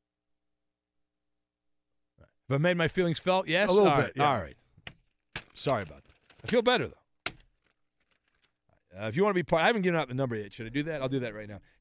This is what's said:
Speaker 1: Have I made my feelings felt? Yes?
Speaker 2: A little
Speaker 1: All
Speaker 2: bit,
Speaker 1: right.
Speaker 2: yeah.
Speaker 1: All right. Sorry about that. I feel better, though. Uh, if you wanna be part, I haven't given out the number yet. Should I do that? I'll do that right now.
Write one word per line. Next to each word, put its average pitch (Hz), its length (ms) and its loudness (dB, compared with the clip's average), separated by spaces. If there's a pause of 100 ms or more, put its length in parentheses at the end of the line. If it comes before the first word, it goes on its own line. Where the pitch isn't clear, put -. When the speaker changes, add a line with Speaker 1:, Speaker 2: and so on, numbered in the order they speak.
(2500)
Speaker 1:
Have - 60 0
I 139 40 2
made 175 180 2
my 165 120 0
feelings 175 300 -2
felt? 185 300 0
Yes? 180 200 2
Speaker 2:
A 180 40 4
little 202 180 6
Speaker 1:
All 143 60 4
Speaker 2:
bit, 135 80 4
Speaker 1:
right. 113 120 -6
Speaker 2:
yeah. 143 160 4
Speaker 1:
All 120 80 0
right. 73 160 -12 (1000)
Sorry 123 280 -2
about 76 220 -16
that. - 80 -20 (320)
I - 20 -14
feel 233 160 4
better, 208 260 2
though. - 440 -14 (1700)
Uh, 107 100 -6
if 110 80 -6
you 185 60 2
wanna 208 120 2
be 180 80 0
part, 165 220 2
I - 20 6
haven't 226 160 2
given 175 180 2
out 135 80 -4
the 127 60 -8
number 127 220 -2
yet. 101 180 -8
Should 113 120 -12
I 113 40 -12
do 139 140 -2
that? 156 180 -6
I'll 131 60 0
do 135 120 -2
that 113 140 -6
right 107 140 -12
now. 101 120 -12 (200)